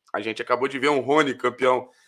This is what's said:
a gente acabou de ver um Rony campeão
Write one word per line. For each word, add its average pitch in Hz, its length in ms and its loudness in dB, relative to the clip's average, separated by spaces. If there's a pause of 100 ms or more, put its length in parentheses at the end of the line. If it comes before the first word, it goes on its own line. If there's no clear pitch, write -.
(120)
a 101 80 -4
gente 110 220 -6
acabou 123 240 0
de 135 140 -4
ver 139 80 2
um 147 100 2
Rony 135 400 2
campeão 123 500 0 (200)